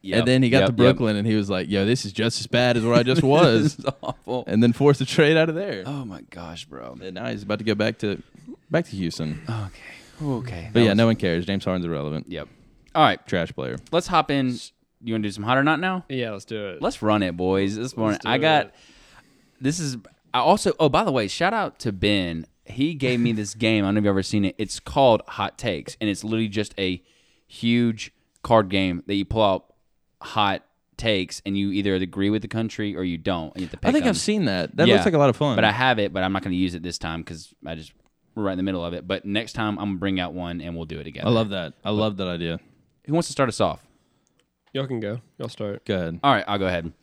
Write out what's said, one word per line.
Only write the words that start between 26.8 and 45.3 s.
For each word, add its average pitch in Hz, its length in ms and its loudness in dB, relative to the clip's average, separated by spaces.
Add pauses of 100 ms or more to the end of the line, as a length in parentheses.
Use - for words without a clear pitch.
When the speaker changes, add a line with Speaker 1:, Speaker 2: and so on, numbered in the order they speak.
Speaker 1:
huge 117 680 0 (300)
card 110 260 4
game 92 380 0
that 101 80 0
you 101 100 0
pull 110 180 2
out 95 300 0 (460)
hot 101 460 -2 (320)
takes, 101 480 -2
and 98 100 -4
you 101 140 0
either 98 240 0
agree 95 380 0
with 107 100 0
the 113 60 -10
country 110 480 -4
or 90 80 -4
you 87 160 -4
don't, 80 340 -4
and - 80 -14
you 90 60 -4
have - 40 -12
to - 60 -14
pick - 100 -2
Speaker 2:
I 240 40 4
think 277 140 2
Speaker 1:
'em. 247 40 2
Speaker 2:
I've 175 80 0
seen 208 280 0
that. 92 320 -2
That 160 100 6
Speaker 1:
Yeah. 117 80 8
Speaker 2:
looks 92 100 2
like 170 80 2
a 151 60 2
lot 143 100 6
of 113 80 2
fun. 127 180 0
Speaker 1:
But 110 80 2
I 107 80 4
have 123 280 2
it, 101 120 0
but 92 120 -2
I'm 95 100 0
not 92 80 0
gonna 92 140 -2
use 90 180 0
it 85 80 -8
this 87 160 -8
time 82 260 -6
'cause 80 300 -16 (100)
I 82 120 -8
just, 80 180 -16 (400)
we're 107 80 -6
right 98 120 -2
in 92 40 -4
the 92 60 -2
middle 92 200 -2
of 85 120 -6
it. 87 120 -12
But 95 180 -4
next 107 280 -4
time, 107 240 -2
I'm 101 120 -4
gonna 95 100 -4
bring 95 200 0
out 87 140 -4
one, 87 260 -8
and 85 160 -10
we'll 82 120 -8
do 78 120 -10
it 71 40 -12
together. 82 240 -6
Speaker 2:
I - 40 2
love 113 180 2
that. 90 240 -8 (120)
I 101 40 -2
Speaker 1:
But - 20 0
Speaker 2:
love 107 260 0
that 95 100 -4
idea. 85 320 -4 (460)
Speaker 1:
who 143 80 -4
wants 175 140 0
to - 40 -10
start 135 160 0
us 110 140 -4
off? 85 240 -2 (880)
Speaker 3:
Y'all 135 140 -4
can 127 120 -4
go. 107 220 -6 (160)